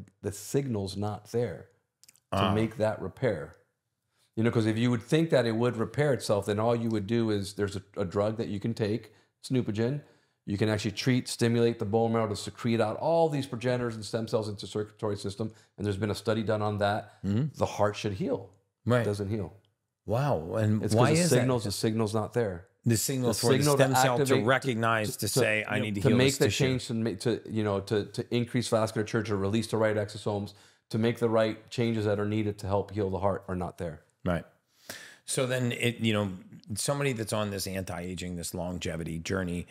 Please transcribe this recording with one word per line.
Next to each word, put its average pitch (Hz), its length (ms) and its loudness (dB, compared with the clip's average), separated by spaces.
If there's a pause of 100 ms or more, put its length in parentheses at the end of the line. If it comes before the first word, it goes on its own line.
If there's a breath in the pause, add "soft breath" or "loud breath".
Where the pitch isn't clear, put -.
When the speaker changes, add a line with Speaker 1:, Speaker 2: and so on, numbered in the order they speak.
(220)
Speaker 1:
the 101 100 -4
signal's 101 640 -4
not 101 360 -6
there 110 360 -4 (640)
to 98 120 4
Speaker 2:
Ah. 95 100 4
Speaker 1:
make 110 240 0
that 107 240 0
repair. 90 540 -4 (800)
You 113 80 0
know, 117 80 4
'cause 113 140 2
if 110 120 2
you 120 120 2
would 120 140 0
think 165 260 2
that 127 160 4
it 113 100 0
would 117 220 0
repair 139 360 0
itself, 104 340 0
then 104 120 0
all 120 160 2
you 117 140 -2
would 107 180 -2
do 113 220 0
is 101 240 -2
there's 101 220 -2
a, 98 80 -8 (140)
a 101 80 -2
drug 101 320 0
that 110 100 -4
you 101 120 -4
can 117 140 -4
take, 110 400 -4 (300 soft breath)
Snupogen. 120 580 0 (440 soft breath)
You 98 120 -2
can 107 120 2
actually 107 220 0
treat, 123 360 0
stimulate 117 520 2
the 113 60 -4
bone 113 280 2
marrow 113 140 2
to 101 80 -2
secrete 113 460 -2
out 107 160 0
all 165 320 2
these 143 180 -2
progenitors 123 480 -2
and 110 80 -10
stem 113 240 -4
cells 110 220 0
into 104 180 -10
circulatory 104 500 -4
system. 104 340 -6 (260 soft breath)
And 98 80 -4
there's 101 120 0
been 104 140 -2
a 98 40 0
study 110 280 -2
done 104 200 0
on 104 160 -2
that. 101 440 -2
Speaker 2:
Mm-hmm. 113 340 0
Speaker 1:
The 101 80 2
heart 104 300 2
should 104 180 -4
heal. 190 360 -4 (360)
Speaker 2:
Right. 120 160 4
Speaker 1:
It 110 40 0
doesn't 104 240 -2
heal. 98 240 -4 (520)
Speaker 2:
Wow. 101 500 -2
And 107 280 2
Speaker 1:
It's 107 120 0
Speaker 2:
why 123 140 8
Speaker 1:
'cause 160 100 6
the 175 40 4
Speaker 2:
is 170 60 4
that? 127 80 6
Speaker 1:
signals, 123 280 2
the 101 60 -2
signal's 110 440 0
not 107 180 -2
there. 95 340 -2 (180)
Speaker 2:
The 117 120 4
signal 127 320 0
Speaker 1:
The 113 60 2
Speaker 2:
for 120 160 0
the - 80 8
Speaker 1:
signal 143 180 4
to 135 60 6
Speaker 2:
stem 131 120 4
cell 127 220 4
to 139 60 4
Speaker 1:
activate, 131 220 4
Speaker 2:
recognize, 113 720 2
to - 20 -12
Speaker 1:
to, 110 100 -2
Speaker 2:
say, 110 340 2
"I 104 120 -4
Speaker 3:
you 107 40 2
know, 107 60 0
Speaker 2:
need 107 100 -2
to 101 60 -2
Speaker 1:
to - 80 4
Speaker 2:
heal 120 80 6
Speaker 1:
make 131 100 6
Speaker 2:
this 139 120 0
Speaker 1:
the 147 60 4
Speaker 2:
tissue." 123 200 2
Speaker 1:
change, 131 220 0
to 127 80 -4
make, 113 260 -2
to, 113 280 0
you 107 140 0
know, 101 180 2
to, 104 240 0
to - 300 -6
increase 120 320 0
vascular 110 380 0 (180)
to 104 140 -2
release 101 300 0
the 113 100 -2
right 107 180 2
exosomes, 104 580 -4 (360 soft breath)
to - 80 -2
make 117 220 2
the 120 100 2
right 110 400 0
changes 117 360 0
that 101 140 2
are 104 60 0
needed 104 320 -2
to - 100 -8
help 98 240 0
heal 98 200 -2
the 92 80 -2
heart 95 280 -2
are 92 80 -4
not 87 220 -6
there. 80 240 -8 (240)
Speaker 2:
Right. 87 200 0 (800 loud breath)
So 135 200 -2
then 123 280 0
it, 120 260 0
you 113 140 2
know, 104 180 2 (440)
somebody 143 380 0
that's 110 200 -4
on 107 180 -2
this 98 160 -6
anti-aging, 90 680 -6
this 85 180 -8
longevity 85 640 -6
journey, 87 520 -4